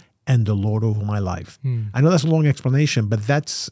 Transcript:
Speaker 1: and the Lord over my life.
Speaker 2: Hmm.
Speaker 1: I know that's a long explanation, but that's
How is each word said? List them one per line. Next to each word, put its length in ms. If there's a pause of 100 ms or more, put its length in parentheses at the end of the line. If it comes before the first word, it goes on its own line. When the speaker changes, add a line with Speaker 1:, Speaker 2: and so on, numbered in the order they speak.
(260)
Speaker 1:
and 200
the 100
Lord 280
over 200
my 160
life. 440
Speaker 2:
Hmm. 200 (100)
Speaker 1:
I 80
know 80
that's 140
a 40
long 200
explanation, 600
but 200
that's 440